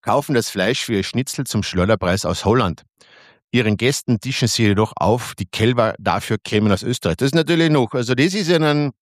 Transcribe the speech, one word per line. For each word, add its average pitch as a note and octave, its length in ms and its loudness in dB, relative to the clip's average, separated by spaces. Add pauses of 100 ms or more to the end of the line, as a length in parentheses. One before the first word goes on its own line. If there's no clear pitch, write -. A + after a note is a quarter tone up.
kaufen C3+ 340 0
das A#2 140 0
Fleisch G2 380 -2
für A#2 80 -2
ihr G2 100 0
Schnitzel B2+ 400 -4
zum G#2 180 -2
Schleuderpreis F#2 640 0
aus - 220 -2
Holland. G#2 380 0 (680)
Ihren A2 240 2
Gästen B2 440 0
tischen B2+ 280 -2
sie - 140 0
jedoch G#2+ 340 2
auf, A2+ 380 0
die F#2 120 -8
Kälber A2+ 520 0
dafür G2+ 440 -2
kämen G#2+ 300 2
aus F#2 100 0
Österreich. - 340 -2
Das C3 100 0
ist C#3 80 -2
natürlich E3 340 2
noch, C#3 240 2
also B2 220 -2
das D#3 180 2
ist F#3+ 160 -2
ja F3 80 4
ein D3 460 2